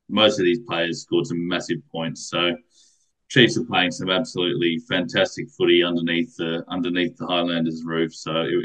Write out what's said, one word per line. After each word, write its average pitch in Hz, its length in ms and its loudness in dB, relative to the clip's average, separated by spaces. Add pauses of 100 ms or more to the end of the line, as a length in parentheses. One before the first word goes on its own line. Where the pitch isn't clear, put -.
most 104 300 4
of - 60 2
these 87 140 4
players 85 420 -4
scored 85 240 0
some 85 220 -4
massive 85 320 -4 (120)
points. - 380 -8
So 85 260 0 (720)
Chiefs 113 300 4
are 90 80 -2
playing 90 260 2
some 92 200 -4
absolutely 87 760 0
fantastic 90 600 0 (100)
footy 87 260 6
underneath 85 540 -2
the, 85 300 -4
underneath 87 500 -2
the 80 80 -8
Highlanders' 85 580 -2
roof. 82 300 -2
So 80 280 -4
it, 82 120 -2 (120)